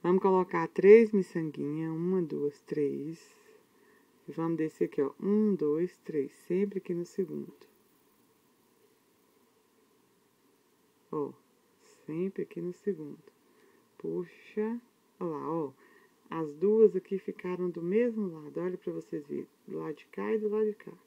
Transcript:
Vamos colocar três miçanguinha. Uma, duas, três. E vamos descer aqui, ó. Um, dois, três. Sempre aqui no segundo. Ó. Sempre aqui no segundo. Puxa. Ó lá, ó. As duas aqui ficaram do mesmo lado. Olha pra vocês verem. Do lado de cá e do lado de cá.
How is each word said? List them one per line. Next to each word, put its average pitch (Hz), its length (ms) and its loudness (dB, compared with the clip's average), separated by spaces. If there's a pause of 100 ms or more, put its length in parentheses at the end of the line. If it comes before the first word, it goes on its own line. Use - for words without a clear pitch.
Vamos 185 180 4
colocar 185 480 2
três 214 440 10
miçanguinha. 160 760 -2
Uma, 175 300 0
duas, 147 400 -4
três. 147 720 -6 (920)
E 147 40 -12
vamos 165 240 -2
descer 156 280 -2
aqui, 156 180 -2
ó. 139 180 -2
Um, 208 340 2
dois, 156 500 0
três. 143 280 -4 (140)
Sempre 196 320 -2
aqui 185 160 -6
no 170 100 -4
segundo. 151 480 -8 (3500)
Ó. 143 220 -4 (760)
Sempre 180 360 -6
aqui - 180 -10
no 175 120 -6
segundo. 156 460 -8 (800)
Puxa. 196 840 -6 (380)
Ó 185 60 -8
lá, 147 260 -6
ó. 156 220 -4 (580)
As 160 240 -6
duas 202 400 6
aqui 185 240 -4
ficaram 180 500 -6
do 170 140 -8
mesmo 214 460 0
lado. 156 320 -10
Olha 180 180 -6
pra 175 140 -8
vocês 160 340 -10
verem. 143 220 -8 (180)
Do 160 120 -10
lado 160 180 -8
de - 100 -20
cá 202 260 -6
e 220 60 0
do 214 100 -2
lado 214 180 0
de 208 80 -2
cá. - 180 -18 (140)